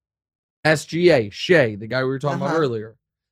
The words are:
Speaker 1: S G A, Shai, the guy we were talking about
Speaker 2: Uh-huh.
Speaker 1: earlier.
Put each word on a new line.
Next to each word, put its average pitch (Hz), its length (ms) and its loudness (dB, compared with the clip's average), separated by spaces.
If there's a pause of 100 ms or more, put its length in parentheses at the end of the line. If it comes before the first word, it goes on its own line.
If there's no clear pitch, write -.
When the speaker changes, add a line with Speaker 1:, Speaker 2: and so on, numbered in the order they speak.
(640)
Speaker 1:
S 156 220 0
G 170 260 2
A, 113 180 2
Shai, 127 460 2
the 107 120 -12
guy 123 160 -6
we 131 60 -2
were 135 100 -6
talking 139 180 -4
about 139 140 -4
Speaker 2:
Uh-huh. 165 80 0
Speaker 1:
earlier. 113 360 -4 (360)